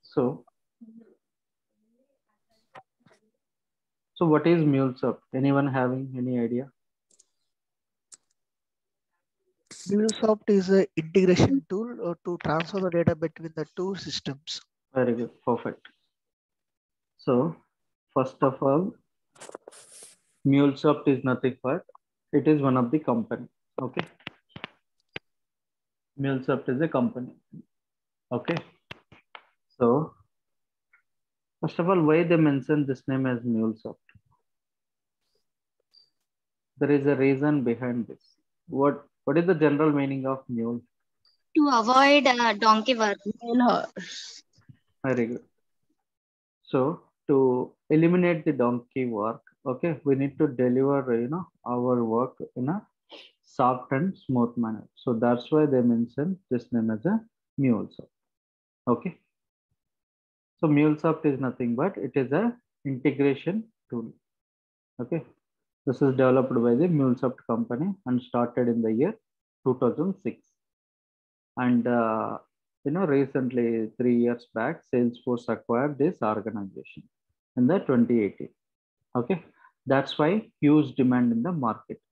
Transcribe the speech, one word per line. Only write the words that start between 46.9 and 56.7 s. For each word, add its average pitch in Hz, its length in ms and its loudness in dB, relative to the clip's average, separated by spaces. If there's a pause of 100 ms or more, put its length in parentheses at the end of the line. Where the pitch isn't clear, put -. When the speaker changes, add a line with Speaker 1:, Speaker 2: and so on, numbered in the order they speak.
Speaker 1:
to 131 460 2 (160)
eliminate 170 560 2
the 156 80 0
donkey 123 520 -2
work, 113 360 -4 (240)
okay, 143 380 -4
we 139 120 2
need 139 240 -2
to 156 80 4
deliver, 127 720 0
you 120 80 -4
know, 170 200 -8 (180)
our 123 380 0
work 113 320 -2 (200)
in 131 140 -4
a 202 160 -6 (580)
soft - 480 -2
and 170 260 -2
smooth 120 400 -2
manner. 110 260 -6 (120)
So - 180 -4
that's 120 380 0
why 151 160 4
they 131 140 2
mention 120 560 0 (120)
this 123 220 -4